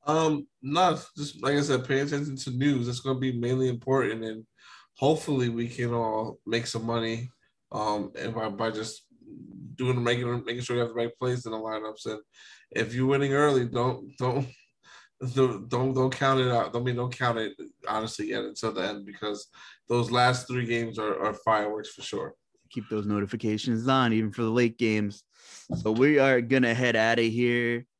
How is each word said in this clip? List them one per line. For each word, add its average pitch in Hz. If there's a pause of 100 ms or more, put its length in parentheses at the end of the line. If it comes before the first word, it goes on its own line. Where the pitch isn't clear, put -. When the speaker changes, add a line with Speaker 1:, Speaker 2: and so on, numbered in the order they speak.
Speaker 1:
Um, 156 (120)
no, 165 (180)
just 143
like 143
I 143
said, 135
pay 139
attention 143
to 131
news. 127
It's 123
gonna 135
be 127
mainly 127
important, 117
and 110 (520)
hopefully 139
we 117
can 120
all 110
make 117
some 113
money, 117 (400)
um, 104
and 113
by, 110
by 110
just - (720)
doing 127
the 123
regular, 120
making 120
sure 123
you 120
have 117
the 113
right 117
plays 123
in 113
the 110
lineups. 110
And 107 (520)
if 110
you're 127
winning 139
early, 139
don't, 123
don't, 127 (880)
don't, 120
don't, 131
don't 131
count 135
it 127
out. 117
Don't 120
mean, 123
don't 123
count 120
it 110 (340)
honestly 110
yet 107
until 107
the 95
end, 101
because 101 (400)
those 120
last 123
three 123
games 117
are, 107
are 104
fireworks 107
for -
sure. 85 (360)
Speaker 2:
Keep 110
those 107
notifications 110
on, 131
even 110
for 120
the 113
late 117
games. 107 (520)
So -
we 139
are 135
gonna 120
head 120
outta 117
here. 120 (120)